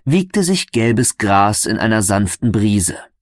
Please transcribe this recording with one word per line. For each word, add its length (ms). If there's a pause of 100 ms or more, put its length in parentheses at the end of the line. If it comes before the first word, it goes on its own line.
wiegte 360
sich 300
gelbes 460
Gras 480
in 120
einer 220
sanften 520
Brise. 440 (260)